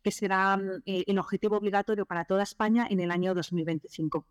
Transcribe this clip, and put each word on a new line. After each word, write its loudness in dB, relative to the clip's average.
que 0
será, 2
mm, -4
eh, -2
el 2
objetivo 0
obligatorio 0
para -4
toda 2
España 2
en 2
el 0
año 0
dos -4
mil 0
veinticinco. -4